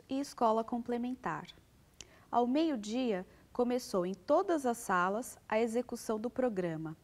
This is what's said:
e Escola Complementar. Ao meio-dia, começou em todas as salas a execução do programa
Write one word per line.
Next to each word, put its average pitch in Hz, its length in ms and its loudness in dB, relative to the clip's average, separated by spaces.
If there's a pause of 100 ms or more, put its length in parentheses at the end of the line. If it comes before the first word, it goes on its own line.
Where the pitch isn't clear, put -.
e 269 120 -4
Escola 226 440 2
Complementar. 240 840 -4 (840)
Ao 240 140 4
meio-dia, 240 800 0 (260)
começou 240 540 0
em 190 80 -2
todas 311 520 2
as 240 120 0
salas 190 600 0 (120)
a 220 100 2
execução 233 600 -2
do 220 100 -4
programa 175 760 -2